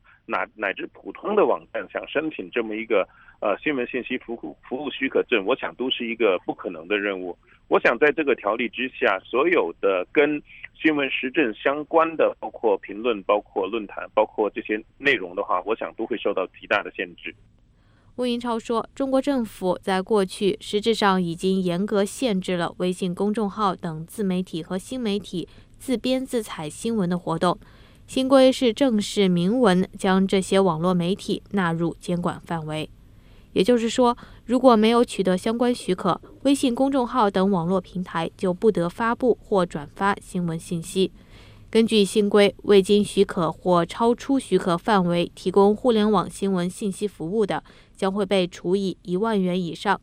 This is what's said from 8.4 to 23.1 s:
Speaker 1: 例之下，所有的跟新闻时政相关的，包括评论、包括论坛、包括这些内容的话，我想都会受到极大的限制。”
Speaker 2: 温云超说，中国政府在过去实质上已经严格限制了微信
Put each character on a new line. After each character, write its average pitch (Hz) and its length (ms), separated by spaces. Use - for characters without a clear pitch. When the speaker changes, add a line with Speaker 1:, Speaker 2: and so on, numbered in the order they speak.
Speaker 1:
例 120 140
之 127 200
下， 104 300
所 131 300
有 110 220
的 95 320
跟 147 280
新 156 140
闻 139 160
时 - 180
政 127 240
相 143 320
关 160 300
的， 120 240
包 - 100
括 101 280
评 101 240
论、 113 220
包 104 180
括 95 260
论 107 180
坛、 - 280
包 107 120
括 104 240
这 110 120
些 107 200
内 139 160
容 90 220
的 98 80
话， 92 220
我 107 100
想 85 200
都 113 120
会 107 100
受 101 160
到 92 140
极 - 200
大 104 140
的 87 140
限 98 100
制。” - 180
Speaker 2:
温 247 160
云 240 80
超 233 200
说， 226 340
中 269 160
国 269 100
政 269 240
府 185 380
在 190 180
过 196 240
去 190 380
实 - 180
质 226 140
上 196 280
已 170 140
经 190 260
严 180 220
格 208 220
限 208 340
制 180 160
了 170 220
微 180 140
信 185 220